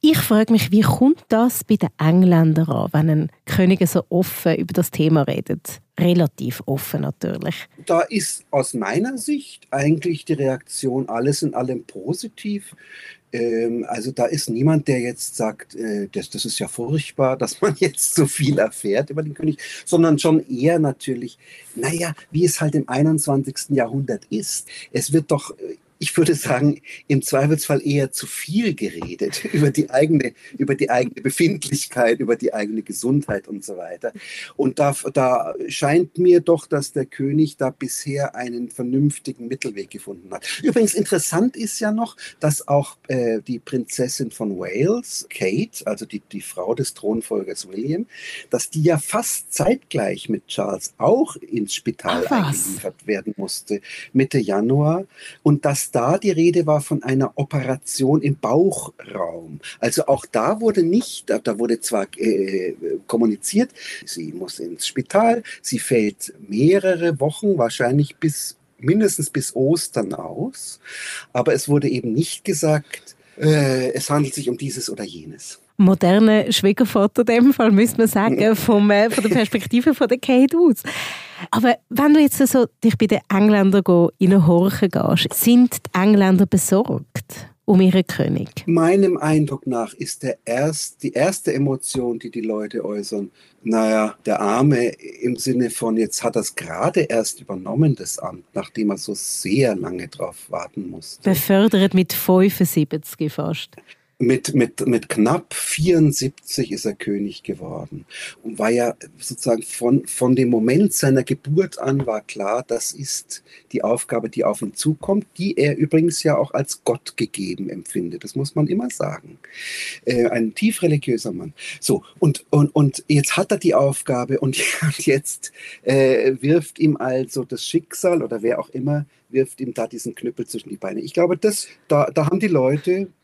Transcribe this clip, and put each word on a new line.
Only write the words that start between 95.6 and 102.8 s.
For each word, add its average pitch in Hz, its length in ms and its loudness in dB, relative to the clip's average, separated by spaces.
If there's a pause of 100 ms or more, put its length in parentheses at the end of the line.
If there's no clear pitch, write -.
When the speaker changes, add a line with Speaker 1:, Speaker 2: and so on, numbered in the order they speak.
Speaker 2:
von, 113 260 -2
jetzt 110 260 -2
hat 120 140 -2
er's 107 200 -4
gerade 90 440 -2
erst 117 400 -2
übernommen, 107 560 0
das - 220 -10
Amt, 87 340 -12
nachdem 104 380 -4
er 98 80 -4
so - 160 -8
sehr 107 640 -2
lange 90 320 -8
drauf - 280 -10 (140)
warten 92 400 -10
musste. - 320 -16
Speaker 1:
Befördert 196 720 4
mit 180 180 2
fünfundsiebzig 165 1200 2